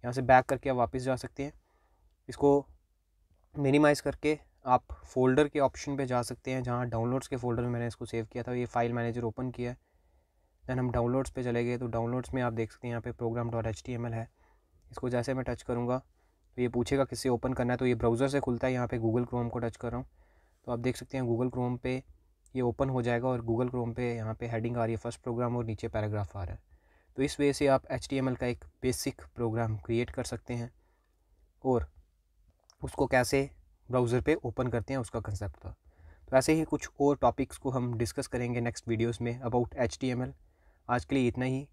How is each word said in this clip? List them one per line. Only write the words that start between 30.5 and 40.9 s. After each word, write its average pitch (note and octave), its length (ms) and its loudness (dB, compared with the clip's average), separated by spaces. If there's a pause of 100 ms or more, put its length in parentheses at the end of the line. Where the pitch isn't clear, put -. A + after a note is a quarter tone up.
हैं A#2+ 180 -6 (920)
और B2+ 240 2 (960)
उसको C3+ 260 -2
कैसे C3+ 420 2 (400)
ब्राउज़र B2 320 2
पे D3+ 140 4
ओपन B2 320 -4
करते A#2+ 260 -2
हैं C3+ 60 -2
उसका A#2 200 -6
कॉन्सेप्ट G2+ 360 -8
था। - 200 -14 (540)
तो C3 80 6
ऐसे C#3+ 160 6
ही D#3+ 120 4
कुछ - 240 -4 (120)
और C#3+ 160 4
टॉपिक्स B2+ 400 0
को - 120 -4
हम B2 240 -2
डिस्कस A#2 340 -4
करेंगे A#2+ 340 -2
नेक्स्ट A#2 260 -4
वीडियोज़ A2+ 340 0
में A#2+ 200 -4
about A#2+ 340 0
एचटीएमएल। B2+ 580 -2 (540)
आज B2 180 -2